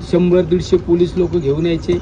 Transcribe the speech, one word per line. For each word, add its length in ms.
शंभर 300
दीडशे 360
पोलीस 400
लोक 140
घेऊन 340
यायचे, 360